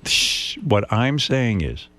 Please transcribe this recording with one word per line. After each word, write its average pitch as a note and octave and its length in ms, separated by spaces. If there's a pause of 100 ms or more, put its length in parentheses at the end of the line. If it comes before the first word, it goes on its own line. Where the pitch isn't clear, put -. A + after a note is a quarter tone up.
shh, - 520
what A2+ 340
I'm B2 260
saying B2 440
is B1 260 (100)